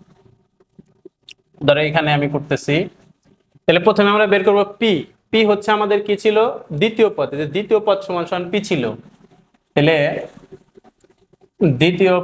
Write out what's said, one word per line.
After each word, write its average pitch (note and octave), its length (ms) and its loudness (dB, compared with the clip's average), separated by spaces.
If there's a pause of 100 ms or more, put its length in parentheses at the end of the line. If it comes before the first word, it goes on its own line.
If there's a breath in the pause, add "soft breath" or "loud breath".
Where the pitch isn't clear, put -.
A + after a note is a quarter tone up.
(1600)
ধরো C#3+ 200 2
এখানে D3+ 320 0
আমি C#3+ 160 0
করতেছি। D3 480 -4 (920)
তাহলে E3+ 120 4
প্রথমে G3+ 300 2
আমরা G#3 160 2
বের G3+ 180 2
করবো G3+ 200 2 (140)
পি। A3+ 140 0 (360)
পি A3 160 0
হচ্ছে G#3 260 0
আমাদের G#3 320 0
কি G#3 140 -2
ছিল? G#3+ 200 0 (360)
দ্বিতীয় A3 380 0
পদ। C#3 220 -4
এই C#3+ 80 -6
যে D3+ 60 -4
দ্বিতীয় G3+ 340 -2
পদ G3+ 200 0
সমান F3 260 -6
সমান F3+ 220 -6
পি G#3 120 -4
ছিল। E3+ 220 -4 (920)
তাহলে D3+ 200 4 (1600)
দ্বিতীয় F3+ 640 2